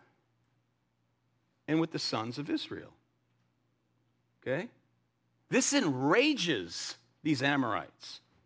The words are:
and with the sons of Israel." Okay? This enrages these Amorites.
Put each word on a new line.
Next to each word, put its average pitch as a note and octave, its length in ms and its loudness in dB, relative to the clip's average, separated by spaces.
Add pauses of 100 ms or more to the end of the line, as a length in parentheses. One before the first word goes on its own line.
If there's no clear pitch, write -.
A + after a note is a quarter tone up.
(1700)
and D#3 120 2
with D#3+ 120 0
the D#3 80 -4
sons A#2 380 -4
of D3 120 -8
Israel." - 440 -6 (1500)
Okay? D#3 280 -4 (800)
This B3+ 240 4
enrages E3+ 1200 2 (280)
these C#3+ 200 0
Amorites. B2 760 -2 (240)